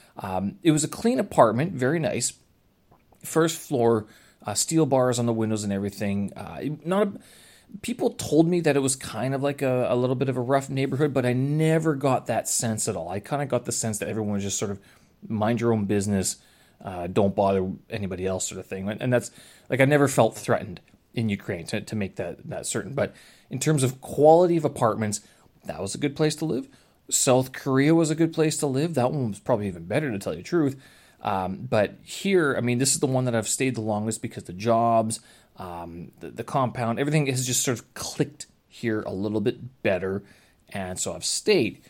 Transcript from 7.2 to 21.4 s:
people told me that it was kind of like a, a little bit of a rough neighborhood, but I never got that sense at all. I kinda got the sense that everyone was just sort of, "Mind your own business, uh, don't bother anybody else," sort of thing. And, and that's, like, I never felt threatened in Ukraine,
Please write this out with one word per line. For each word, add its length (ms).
people 280
told 360
me 140
that 160
it 40
was 160
kind 380
of 80
like 180
a, 300
a 60
little 200
bit 120
of 80
a 40
rough 300
neighborhood, 420
but 140
I 60
never 640
got 320
that 220
sense 400
at 80
all. 120
I 120
kinda 260
got 180
the 80
sense 260
that 100
everyone 260
was 100
just 140
sort 120
of, 100
"Mind 320
your 120
own 120
business, 520
uh, 260
don't 260
bother 360
anybody 340
else," 240
sort 120
of 60
thing. 220
And, 140
and 100
that's, 180
like, 120
I 40
never 240
felt 280
threatened 440
in 160
Ukraine, 380